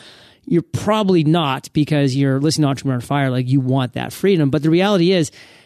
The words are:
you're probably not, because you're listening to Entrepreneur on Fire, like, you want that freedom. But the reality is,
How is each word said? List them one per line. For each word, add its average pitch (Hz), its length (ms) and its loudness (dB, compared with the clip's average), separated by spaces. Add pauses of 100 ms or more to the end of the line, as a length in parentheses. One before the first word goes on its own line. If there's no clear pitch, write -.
(460)
you're 170 180 0
probably 190 600 0
not, 143 500 -2
because 143 420 0
you're 135 240 2
listening 151 240 0
to 139 60 2
Entrepreneur 135 260 -4
on 120 60 -4
Fire, 139 280 -2
like, 127 200 -2
you 139 100 4
want 127 340 -2
that - 200 -8
freedom. 165 360 2
But 143 140 -2
the 160 60 2
reality 180 420 2
is, 175 180 0 (360)